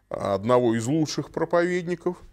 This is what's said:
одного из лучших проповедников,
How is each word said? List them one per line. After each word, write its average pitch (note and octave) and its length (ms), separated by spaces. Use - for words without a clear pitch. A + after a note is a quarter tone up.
одного A2+ 640
из A2+ 120
лучших D3+ 440
проповедников, F3 840